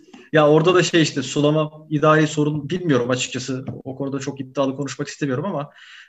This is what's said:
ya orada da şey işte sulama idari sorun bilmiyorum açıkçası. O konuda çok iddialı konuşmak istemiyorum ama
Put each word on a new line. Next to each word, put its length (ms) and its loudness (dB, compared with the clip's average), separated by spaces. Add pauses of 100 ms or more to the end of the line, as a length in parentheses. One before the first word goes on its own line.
(320)
ya 160 6
orada 260 6
da 80 6
şey 200 2
işte 200 -2
sulama 500 0 (180)
idari 360 4
sorun 440 -2
bilmiyorum 400 0
açıkçası. 540 -6 (200)
O 120 -12
konuda 220 -6
çok 220 -10
iddialı 360 -4
konuşmak 320 -8
istemiyorum 360 -4
ama 260 -6 (380)